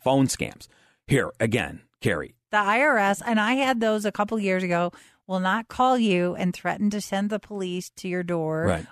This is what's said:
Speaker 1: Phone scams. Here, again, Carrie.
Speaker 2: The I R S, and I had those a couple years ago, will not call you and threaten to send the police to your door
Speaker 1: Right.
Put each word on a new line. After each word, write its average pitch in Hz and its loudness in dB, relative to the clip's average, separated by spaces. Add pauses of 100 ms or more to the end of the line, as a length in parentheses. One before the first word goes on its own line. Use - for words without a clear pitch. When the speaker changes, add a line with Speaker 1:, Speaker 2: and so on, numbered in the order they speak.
Speaker 1:
Phone 135 4
scams. - -6 (400)
Here, 120 2
again, 107 -2 (200)
Carrie. 82 -2 (160)
Speaker 2:
The 208 2
I 208 2
R 285 4
S, 196 2
and 226 2
I 214 2
had 262 0
those 214 0
a 208 -2
couple 208 -2
years 190 0
ago, 175 0 (340)
will 185 -4
not 190 -2
call 254 4
you 180 2
and 180 -2
threaten 190 -2
to 208 -4
send 202 -2
the 208 -4
police 185 -8
to - -12
your 180 -2
door 160 -2
Speaker 1:
Right. 85 -2